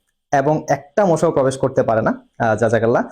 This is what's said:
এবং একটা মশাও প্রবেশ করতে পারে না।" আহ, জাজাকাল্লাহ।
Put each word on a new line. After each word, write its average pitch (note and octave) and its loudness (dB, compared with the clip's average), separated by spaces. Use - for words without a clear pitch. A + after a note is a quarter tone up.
এবং D3 0
একটা - -2
মশাও D#3+ 2
প্রবেশ C3 0
করতে C3 0
পারে A2 0
না।" - -4
আহ, A2+ 0
জাজাকাল্লাহ। A2+ 0